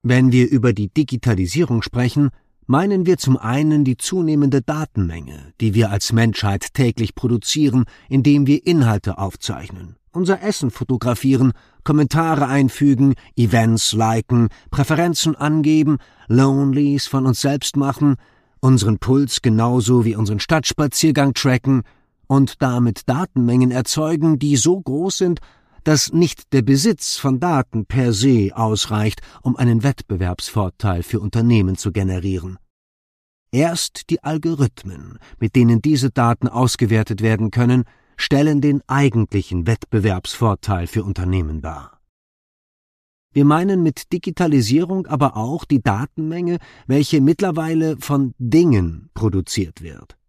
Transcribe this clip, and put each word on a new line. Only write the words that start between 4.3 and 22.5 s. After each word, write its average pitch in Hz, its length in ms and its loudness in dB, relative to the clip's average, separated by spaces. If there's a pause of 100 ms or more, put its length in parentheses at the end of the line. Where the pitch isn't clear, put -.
Datenmenge, 82 960 -8
die 110 140 0
wir 110 160 2
als 98 240 -4
Menschheit 110 580 0
täglich 117 420 -2
produzieren, 123 720 0 (240)
indem 139 380 4
wir 143 200 2
Inhalte 117 520 0
aufzeichnen, 92 800 -6 (160)
unser 185 300 0
Essen 170 280 -2
fotografieren, 123 840 0 (320)
Kommentare 151 640 2
einfügen, 139 680 2 (220)
Events 113 560 2
liken, 113 560 0 (220)
Präferenzen 156 680 0
angeben, 151 640 2 (300)
Lonelies 139 760 2
von 131 200 -2
uns 127 160 0
selbst 139 340 -2
machen, 139 400 0 (440)
unseren 120 380 2
Puls 131 440 0
genauso 120 600 2
wie 110 120 -2
unseren 104 240 -2
Stadtspaziergang 147 960 0
tracken 131 480 0 (440)
und 135 360 0